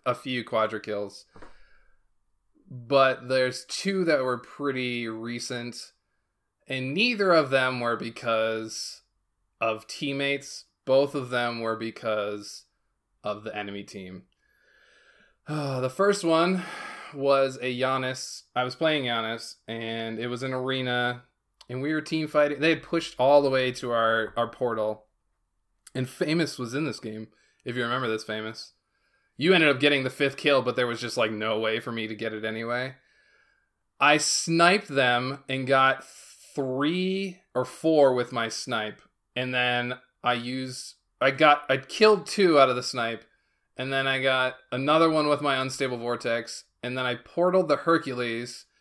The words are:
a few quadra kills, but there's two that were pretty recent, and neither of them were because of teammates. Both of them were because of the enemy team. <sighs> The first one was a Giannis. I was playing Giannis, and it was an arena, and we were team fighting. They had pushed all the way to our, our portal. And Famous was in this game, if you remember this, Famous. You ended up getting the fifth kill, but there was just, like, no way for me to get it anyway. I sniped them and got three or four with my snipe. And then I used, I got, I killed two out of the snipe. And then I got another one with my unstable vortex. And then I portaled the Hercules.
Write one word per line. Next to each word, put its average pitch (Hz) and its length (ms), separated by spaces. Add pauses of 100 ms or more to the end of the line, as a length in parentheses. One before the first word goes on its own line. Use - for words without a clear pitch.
a 123 80
few 127 280
quadra 110 380
kills, 101 460 (1400)
but 127 580
there's 127 380
two 190 400
that 143 180
were 127 140
pretty 123 680
recent, 120 840 (760)
and 131 280
neither 202 380
of 151 180
them 131 300
were 117 160
because 113 1040 (580)
of 110 260
teammates. 139 800 (220)
Both 139 280
of 131 140
them 120 320
were 113 160
because 107 880 (580)
of 104 220
the 107 100
enemy 101 280
team. 92 460
<sighs> - 40 (1160)
The 135 460
first 196 300
one 175 380 (520)
was 139 480
a 127 160
Giannis. 131 640 (120)
I 127 100
was 127 100
playing 156 300
Giannis, 113 500 (120)
and 113 520
it 120 100
was 120 140
an 131 100
arena, 127 680 (480)
and 127 100
we 143 140
were 151 80
team 156 260
fighting. 147 320
They 156 100
had 151 120
pushed - 360
all 139 220
the 139 100
way 131 220
to 123 200
our, 113 440
our 117 140
portal. 110 540 (920)
And 127 120
Famous 156 520
was 120 160
in 151 100
this 123 160
game, 110 280 (360)
if 120 120
you 123 60
remember 120 260
this, 110 160
Famous. 110 500 (640)
You 170 160
ended 160 160
up 131 100
getting 143 240
the 127 60
fifth 139 260
kill, 139 240
but 120 160
there 123 100
was 117 140
just, 117 160
like, 113 140
no 107 280
way 110 220
for 123 120
me 113 160
to 110 60
get 110 200
it 107 100
anyway. 117 520 (1000)
I 147 200
sniped 170 720
them 131 600
and 131 180
got 135 380 (500)
three 190 840 (160)
or 127 100
four 151 480
with 123 200
my 117 160
snipe. 110 520 (340)
And 127 200
then 123 400 (280)
I 123 120
used, 127 600 (260)
I 135 80
got, 147 400
I 135 80
killed 208 480
two 170 340
out 135 80
of 123 80
the 123 60
snipe. 117 420 (520)
And 131 160
then 135 160
I 131 120
got 131 360 (160)
another 151 360
one 156 200
with 147 120
my 143 160
unstable 131 420
vortex. 117 680 (180)
And 127 160
then 127 80
I 123 80
portaled 180 540
the 147 80
Hercules. 123 880 (140)